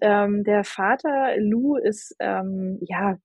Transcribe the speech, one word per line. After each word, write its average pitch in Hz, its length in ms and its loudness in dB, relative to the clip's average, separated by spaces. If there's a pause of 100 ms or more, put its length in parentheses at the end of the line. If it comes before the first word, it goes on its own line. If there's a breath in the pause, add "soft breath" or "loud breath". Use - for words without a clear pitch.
ähm, 208 420 2
der 208 200 2
Vater, 269 760 0
Lou, 233 380 2
ist, - 420 -2
ähm, 190 640 -4
ja, 185 420 -2